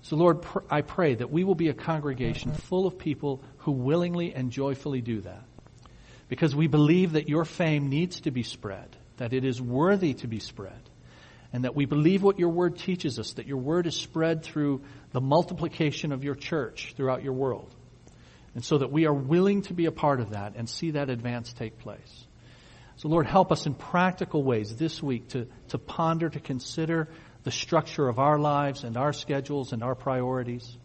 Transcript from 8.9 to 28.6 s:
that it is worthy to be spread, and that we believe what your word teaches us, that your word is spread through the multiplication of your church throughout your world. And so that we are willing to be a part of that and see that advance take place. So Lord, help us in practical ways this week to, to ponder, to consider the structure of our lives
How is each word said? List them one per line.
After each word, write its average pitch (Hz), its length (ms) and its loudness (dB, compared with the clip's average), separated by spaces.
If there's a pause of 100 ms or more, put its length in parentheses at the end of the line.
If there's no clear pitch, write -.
that 120 160 -4
it 131 120 0
is 123 140 0
worthy 147 560 2
to 127 120 -10
be 113 120 -4
spread, - 500 -16 (640)
and 123 100 -4
that 123 120 -2
we 143 100 2
believe 151 360 4
what 196 160 4
your 175 120 2
word 175 280 2
teaches 170 400 -4
us, - 160 -8
that 107 140 -10
your 135 100 -4
word 165 300 0
is 170 80 -4
spread 160 480 0
through 143 380 0 (320)
the 127 80 2
multiplication 156 920 0
of 135 140 -4
your 143 100 -2
church - 600 -4
throughout 131 260 0
your 135 80 -4
world. 127 420 -2 (800)
And 120 120 -8
so 151 140 4
that 135 120 0
we 160 140 4
are 151 80 4
willing 180 500 4
to 180 100 -8
be 170 120 2
a 160 60 2
part 143 280 2
of 107 120 -4
that 104 260 -8
and 117 100 -6
see 165 240 -4
that 143 180 -2
advance 120 440 -4
take 110 260 -8
place. - 460 -16 (720)
So - 100 -8
Lord, 156 180 4
help 180 280 6
us - 120 -2
in 143 80 -2
practical 180 680 0
ways 113 320 2
this 156 260 -4
week 127 280 -4
to, 120 180 -6 (220)
to - 80 -6
ponder, 165 500 0
to 151 140 -4
consider 160 680 -2 (360)
the 165 80 -4
structure - 580 0
of 117 100 -2
our 147 180 6
lives 143 460 0